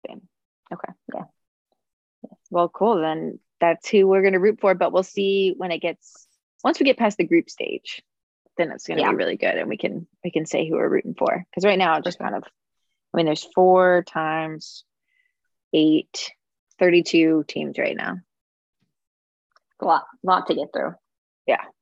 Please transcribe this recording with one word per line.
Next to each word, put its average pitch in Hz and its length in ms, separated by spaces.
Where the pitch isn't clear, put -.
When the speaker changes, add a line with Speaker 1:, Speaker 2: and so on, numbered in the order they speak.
Speaker 1:
Spain. - 180
Okay. - 200
Speaker 2:
Yeah. - 100
Speaker 1:
Well, 175 200
cool. 208 300
Then 160 400
that's 170 260
who 196 200
we're 190 160
gonna 190 160
root 208 200
for, 196 140
but 180 180
we'll 185 120
see 196 520
when 185 160
it 165 120
gets, - 440
once 285 160
we 277 60
get 262 120
past 214 220
the 175 80
group 170 240
stage, - 500
then 165 140
it's - 160
gonna 160 140
Speaker 2:
Yeah. - 100
Speaker 1:
be 101 60
really 87 200
good, - 180
and 82 140
we - 80
can, 170 300
we 175 80
can 156 160
say - 200
who 160 80
we're - 140
rooting - 240
for. - 400
'Cause 185 120
right 202 120
now, 170 200
it 151 60
just 180 160
Speaker 2:
Okay. - 120
Speaker 1:
kind - 120
of, - 0
I - 40
mean, 165 100
there's 151 160
four 185 540
times 160 760
eight, - 580
thirty-two 165 680
teams 151 320
right - 160
now. - 220
Speaker 2:
A - 40
lot, 165 200
lot 185 240
to - 80
get 147 180
through. 143 200
Speaker 1:
Yeah. 123 160